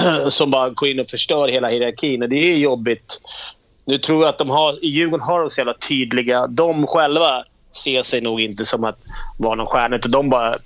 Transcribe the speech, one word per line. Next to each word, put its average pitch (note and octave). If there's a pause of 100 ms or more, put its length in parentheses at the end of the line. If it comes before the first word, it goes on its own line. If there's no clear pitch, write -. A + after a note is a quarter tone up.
<clears throat> D3
som C#3+
bara C3
går C#3+
in C3
och B2
förstör C#3+
hela B2
hierarkin. A#2+
Och A#2+
det C3+ (160)
är D#3+
jobbigt. B2 (640)
Nu C3+
tror D#3
jag D#3
att C#3+
de C#3
har, D3+
i D#3+
Djurgården D#3
har F3
de D3+
så C#3+
jävla A#2+
tydliga... B2
De D3+
själva D3+ (300)
ser B2+
sig B2
nog A2+
inte G#2+
som A2+
att A2 (400)
vara A2
någon A2+
stjärna, A#2+
utan A#2+
de C#3
bara A#2+ (120)